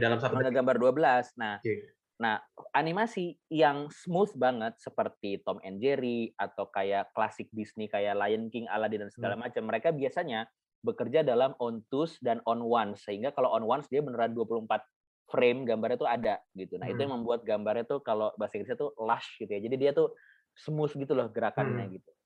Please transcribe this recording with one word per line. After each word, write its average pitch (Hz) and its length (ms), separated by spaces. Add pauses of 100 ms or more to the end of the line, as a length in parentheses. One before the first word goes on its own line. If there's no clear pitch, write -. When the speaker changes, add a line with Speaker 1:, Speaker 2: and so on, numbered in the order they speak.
Speaker 1:
dalam 117 180
satu 117 160
Speaker 2:
Cuma 131 80
Speaker 1:
detik? 131 80
Speaker 2:
ngegambar 127 320
dua 127 100
belas. 131 320 (140)
Nah, 104 240
Speaker 1:
Oke. 104 320 (240)
Speaker 2:
nah, 110 240 (320)
animasi 175 720
yang 147 460
smooth 180 420
banget 120 480
seperti 104 640
Tom 98 160
and 95 160
Jerry 120 560
atau 101 380
kayak 98 420
klasik 110 400
Disney 107 320
kayak 101 320
Lion 110 320
King, 117 160
Aladdin 107 400
dan 101 80
segala 101 240
Speaker 1:
Hmm. 117 80
Speaker 2:
macam, 120 160
mereka 113 320
biasanya 131 540 (340)
bekerja 120 400
dalam 131 400
on 117 240
twos 160 320
dan 120 240
on 117 240
ones. 110 400
Sehingga 107 240
kalau 131 240
on 113 80
ones 117 240
dia 147 160
beneran 117 320
dua 117 80
puluh 113 240
empat 110 160 (480)
frame 123 340
gambarnya 113 380
tuh 139 80
ada 113 320 (160)
gitu. 92 180
Nah, 90 140
itu 120 80
Speaker 1:
Hmm. 135 80
Speaker 2:
yang 139 140
membuat 117 260
gambarnya 107 400
tuh 143 160
kalau 107 320
bahasa 104 240
Inggrisnya 110 220
tuh 147 180
lush 113 400
gitu 107 100
ya. 101 140
Jadi 120 160
dia 143 160
tuh 156 180 (400)
smooth 151 460
gitu 139 160
loh 120 160
gerakannya 117 560
Speaker 1:
Hmm. 92 80
Speaker 2:
gitu. - 160 (160)